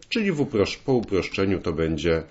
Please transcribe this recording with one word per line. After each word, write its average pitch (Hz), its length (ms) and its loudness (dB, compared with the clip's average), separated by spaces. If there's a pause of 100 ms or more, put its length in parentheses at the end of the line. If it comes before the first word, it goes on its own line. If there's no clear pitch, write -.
Czyli 202 220 0
w 147 100 -2
uprosz-, 101 360 0
po - 160 -2
uproszczeniu 98 680 0
to 87 140 -2
będzie 80 580 0